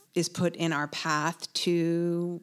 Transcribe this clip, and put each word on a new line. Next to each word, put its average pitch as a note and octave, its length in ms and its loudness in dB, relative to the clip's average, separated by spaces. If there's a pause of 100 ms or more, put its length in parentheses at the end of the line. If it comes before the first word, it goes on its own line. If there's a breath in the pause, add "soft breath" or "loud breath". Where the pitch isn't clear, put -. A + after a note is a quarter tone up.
(140)
is E3+ 160 0
put F3 260 0
in E3 160 0
our D3 160 0
path D#3 640 -2
to E3+ 880 0